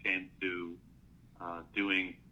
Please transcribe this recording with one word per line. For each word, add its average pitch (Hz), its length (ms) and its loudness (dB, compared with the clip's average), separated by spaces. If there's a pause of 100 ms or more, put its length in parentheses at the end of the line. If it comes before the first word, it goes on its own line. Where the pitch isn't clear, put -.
came 92 260 0 (100)
to, 87 360 -2 (640)
uh, 85 200 -6 (140)
doing 95 420 2 (160)